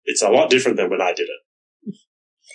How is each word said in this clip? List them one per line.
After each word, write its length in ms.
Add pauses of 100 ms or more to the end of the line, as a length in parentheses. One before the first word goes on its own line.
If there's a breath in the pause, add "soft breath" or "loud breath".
it's 160
a 80
lot 200
different 280
than 120
when 120
I 120
did 160
it. 640 (600 soft breath)